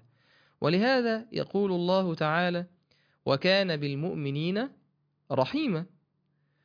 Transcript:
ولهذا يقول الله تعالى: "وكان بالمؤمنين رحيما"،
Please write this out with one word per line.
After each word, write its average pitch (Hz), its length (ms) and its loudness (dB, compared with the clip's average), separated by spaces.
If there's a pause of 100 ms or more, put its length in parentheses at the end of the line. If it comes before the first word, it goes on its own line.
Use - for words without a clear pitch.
(600)
ولهذا 226 720 2
يقول 196 400 -2
الله 180 440 2
تعالى: 175 500 0 (600)
"وكان 180 520 2
بالمؤمنين 151 920 -4 (600)
رحيما"، 170 540 0 (800)